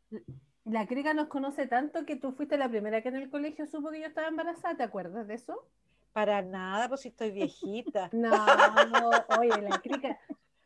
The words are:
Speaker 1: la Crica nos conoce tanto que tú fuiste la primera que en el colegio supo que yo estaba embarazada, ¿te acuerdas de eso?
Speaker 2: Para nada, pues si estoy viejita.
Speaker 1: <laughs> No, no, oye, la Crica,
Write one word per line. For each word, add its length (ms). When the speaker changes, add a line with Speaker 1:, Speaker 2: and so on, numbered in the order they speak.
Speaker 1:
la 220
Crica 280
nos 140
conoce 380
tanto 380
que 120
tú 160
fuiste 260
la 100
primera 340
que 60
en 80
el 140
colegio 360
supo 240
que 100
yo 60
estaba 220
embarazada, 480
¿te 60
acuerdas 440
de 80
eso? 320
Speaker 2:
Para 300
nada, 460
pues 140
si 60
estoy 220
viejita. 800
Speaker 1:
<laughs> 20
No, 760
no, 420
oye, 340
la 180
Crica, 380